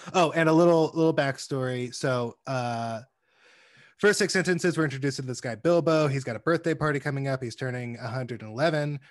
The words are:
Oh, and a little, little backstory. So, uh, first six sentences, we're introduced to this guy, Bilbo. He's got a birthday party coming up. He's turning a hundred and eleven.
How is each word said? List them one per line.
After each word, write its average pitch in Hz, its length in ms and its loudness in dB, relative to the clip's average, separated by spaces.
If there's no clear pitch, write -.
Oh, 170 180 4
and 165 160 4
a 160 40 6
little, 165 420 6
little 160 200 2
backstory. 127 800 -4
So, 123 420 -2
uh, 117 560 -6
first 202 200 4
six 190 140 0
sentences, 175 460 2
we're 156 60 2
introduced 135 320 -2
to 139 60 -8
this 127 200 -8
guy, 117 140 -6
Bilbo. 160 520 4
He's 135 160 -2
got 117 120 -6
a - 40 -10
birthday 165 340 0
party 151 260 -2
coming 139 280 -4
up. 131 140 -4
He's 117 140 -8
turning 123 420 -8
a 117 100 -10
hundred 120 340 -8
and 110 80 -14
eleven. 147 480 -2